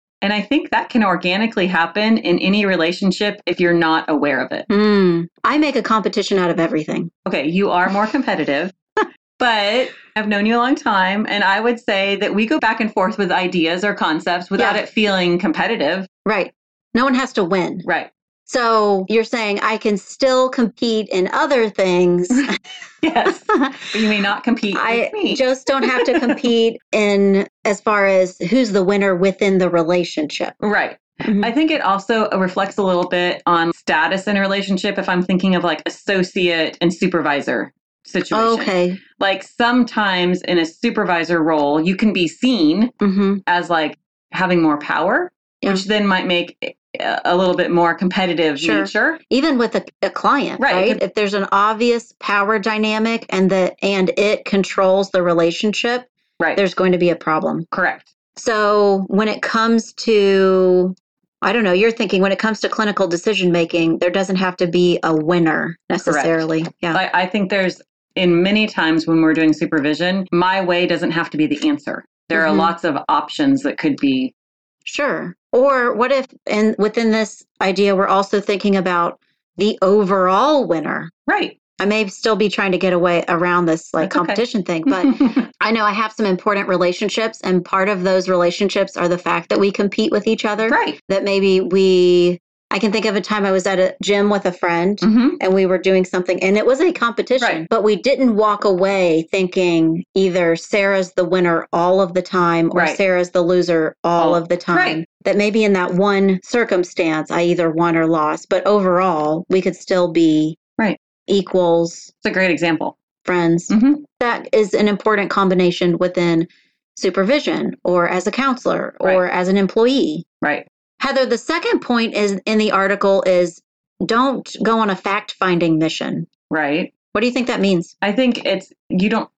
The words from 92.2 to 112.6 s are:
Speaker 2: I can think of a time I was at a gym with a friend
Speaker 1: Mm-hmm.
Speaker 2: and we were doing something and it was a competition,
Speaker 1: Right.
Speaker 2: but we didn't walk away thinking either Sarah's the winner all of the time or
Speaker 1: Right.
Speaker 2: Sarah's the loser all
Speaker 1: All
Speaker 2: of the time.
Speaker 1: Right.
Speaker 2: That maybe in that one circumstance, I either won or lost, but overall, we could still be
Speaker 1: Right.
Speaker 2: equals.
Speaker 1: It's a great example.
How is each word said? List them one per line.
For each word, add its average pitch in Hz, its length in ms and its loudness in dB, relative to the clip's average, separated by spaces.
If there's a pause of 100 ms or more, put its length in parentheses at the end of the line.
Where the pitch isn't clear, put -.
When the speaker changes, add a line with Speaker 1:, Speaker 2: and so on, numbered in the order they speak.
Speaker 2:
I 202 80 -2
can 196 140 0
think 220 140 0
of 202 100 0
a 208 60 0
time 202 240 -2
I 190 40 0
was 190 160 0
at 190 120 0
a 185 240 0
gym 202 260 2
with 202 160 0
a 180 80 -2
friend 175 460 -2
Speaker 1:
Mm-hmm. 233 420 2
Speaker 2:
and 190 140 0
we 190 100 2
were 185 140 0
doing 190 260 2
something 180 380 -4
and 190 160 2
it 214 80 0
was 262 160 2
a 370 100 2
competition, 233 560 -2
Speaker 1:
Right. 165 220 -4
Speaker 2:
but 226 120 0
we 214 140 2
didn't 247 400 0
walk 208 280 0
away 185 680 2
thinking 175 720 0 (100)
either 180 420 2
Sarah's 196 580 0
the 185 100 2
winner 175 480 0
all 180 300 2
of 175 120 -2
the 180 80 0
time 170 500 0
or 180 100 0
Speaker 1:
Right. 156 140 0
Speaker 2:
Sarah's 180 340 0
the 180 120 2
loser 170 640 0
all 170 240 2
Speaker 1:
All 175 80 4
Speaker 2:
of 170 140 -2
the 175 80 0
time. 175 180 -2
Speaker 1:
Right. 165 320 -2 (160)
Speaker 2:
That 196 140 2
maybe 214 260 2
in 202 80 4
that 185 220 0
one 196 500 2
circumstance, 180 840 -2
I 170 140 0
either 170 260 2
won 165 260 0
or 165 100 2
lost, 156 440 -2
but - 160 0
overall, 185 800 0
we 185 140 0
could 170 140 -2
still 180 360 0
be 160 440 2 (220)
Speaker 1:
Right. 214 220 -2 (260)
Speaker 2:
equals. 170 920 0
Speaker 1:
It's - 80 -6
a 208 40 -2
great 185 220 0
example. 160 460 -2 (260)